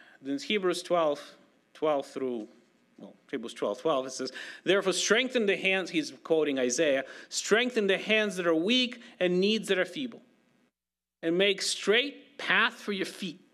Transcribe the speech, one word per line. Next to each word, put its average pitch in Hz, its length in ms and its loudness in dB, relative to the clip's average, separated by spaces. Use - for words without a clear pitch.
In 139 140 -4
Hebrews 185 440 0
twelve, 160 380 0
twelve 143 320 0
through 123 420 -6
well, 98 160 -20
Hebrews 120 240 -8
twelve 104 260 -4
twelve, 131 260 0
it 127 60 -12
says, 131 200 -8
"Therefore 185 280 2
strengthen 233 540 2
the 190 100 2
hands," 190 340 -2
he's 143 220 -2
quoting 151 340 2
Isaiah, 135 460 2
"strengthen 233 580 2
the 190 120 2
hands 208 380 0
that 180 100 -2
are 165 80 4
weak 240 460 2
and 180 200 2
knees 208 280 2
that 190 100 2
are 180 60 2
feeble, 139 380 -8
and 170 140 0
make 196 260 2
straight - 760 -2
path 220 360 2
for - 180 -8
your 190 140 -2
feet, - 340 -10